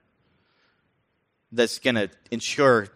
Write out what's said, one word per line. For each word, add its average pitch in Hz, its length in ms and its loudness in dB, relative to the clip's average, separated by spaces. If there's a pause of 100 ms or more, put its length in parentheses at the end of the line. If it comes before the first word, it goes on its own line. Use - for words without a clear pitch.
(1500)
that's 113 260 -2
gonna 113 300 -2 (240)
ensure 117 640 0